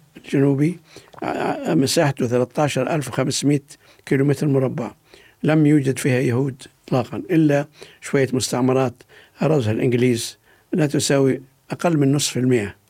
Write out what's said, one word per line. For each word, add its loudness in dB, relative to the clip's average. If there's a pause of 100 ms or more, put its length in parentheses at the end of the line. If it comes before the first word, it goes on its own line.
(160)
الجنوبي، 0 (440)
ع-، -6
ع-، -4
مساحته 0
ثلاثة 0
عشر -2
ألف -4
وخمسمية -2 (440)
كيلومتر 0
مربع، -2 (520)
لم 4
يوجد 2
فيها 0
يهود -2 (240)
إطلاقًا، -2
إلا 2 (340)
شوية -2
مستعمرات 0 (480)
أرادها 2
الإنجليز 0 (340)
لا 2
تساوي 0 (300)
أقل -2
من 2
نصف -2
المية 0 (140)